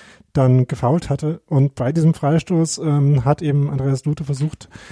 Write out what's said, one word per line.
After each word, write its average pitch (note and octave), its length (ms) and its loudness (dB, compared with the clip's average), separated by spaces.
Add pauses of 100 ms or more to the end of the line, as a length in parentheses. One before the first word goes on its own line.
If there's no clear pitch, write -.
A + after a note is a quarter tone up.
(320)
dann B2+ 340 4
gefoult C#3 440 -2
hatte. D3+ 360 -6
Und C#3 280 2
bei C3 180 -4
diesem E3 220 2
Freistoß, D#3+ 640 0
ähm, C#3+ 480 2
hat D3+ 160 0
eben C#3+ 260 0
Andreas C3+ 380 -4
Lute D3 180 -4
versucht, C#3+ 460 -6 (220)